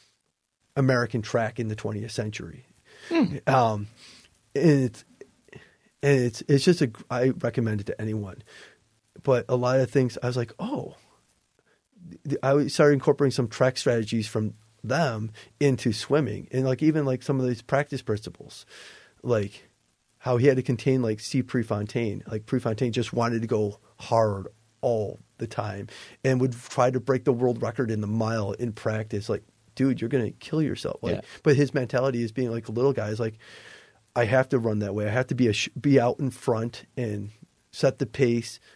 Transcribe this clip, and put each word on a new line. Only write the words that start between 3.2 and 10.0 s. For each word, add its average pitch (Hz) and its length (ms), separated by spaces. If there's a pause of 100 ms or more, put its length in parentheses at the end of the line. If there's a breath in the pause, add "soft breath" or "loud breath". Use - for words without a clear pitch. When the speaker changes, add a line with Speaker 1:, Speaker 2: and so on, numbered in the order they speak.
Speaker 1:
Um, 110 420 (680 loud breath)
and 143 300
it's, - 200 (960 loud breath)
and 143 160
it's, 123 300
it's 139 160
just 175 160
a, 127 100 (200)
I 123 180
recommend 113 540
it - 60
to - 120
anyone. 107 420 (800 loud breath)
But 120 280
a 127 60
lot 123 240
of 127 100
things, 131 320